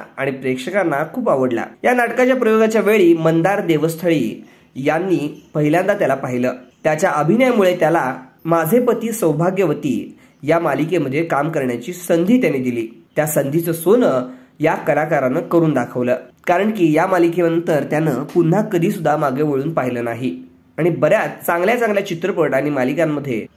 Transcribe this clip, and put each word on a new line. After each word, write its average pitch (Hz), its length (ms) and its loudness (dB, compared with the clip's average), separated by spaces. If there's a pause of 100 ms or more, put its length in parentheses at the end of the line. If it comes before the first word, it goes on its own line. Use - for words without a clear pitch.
(180)
आणि 135 140 -2
प्रेक्षकांना 139 720 -2 (100)
खूप 226 160 -4
आवडला. 127 340 0 (200)
या 240 100 2
नाटकाच्या 247 420 2
प्रयोगाच्या 220 460 2
वेळी 190 320 6
मंदार 165 520 2
देवस्थळी 160 800 -2 (300)
यांनी 151 760 -2
पहिल्यांदा 165 400 2
त्याला 147 220 0
पाहिलं. 127 380 -2 (300)
त्याच्या 160 260 0
अभिनयामुळे 185 680 2
त्याला 156 400 0 (300)
माझे 165 340 2
पती 226 320 0
सौभाग्यवती 160 1040 -2 (260)
या 156 160 2
मालिकेमध्ये 156 680 -2
काम 151 260 -2
करण्याची 131 420 -4
संधी 185 480 0
त्याने 156 160 0
दिली. 120 300 -4 (280)
त्या 151 120 0
संधीचं 156 460 -2
सोनं 165 560 2 (300)
या 156 160 2
कलाकारानं 151 640 0
करून 165 340 2
दाखवलं, 123 420 -2 (320)
कारण 185 240 2
की 170 220 2
या 160 140 2
मालिकेनंतर 170 760 2
त्यानं 147 400 0
पुन्हा 170 380 2
कधी 190 300 0
सुद्धा 151 260 0
मागे 143 260 0
वळून 147 300 -2
पाहिलं 123 300 -2
नाही 120 400 -6 (340)
आणि 165 120 0
बऱ्याच 160 560 0
चांगल्या 180 300 2
चांगल्या 208 300 0
चित्रपट 170 480 -2
आणि 139 160 0
मालिकांमध्ये 139 760 -2 (120)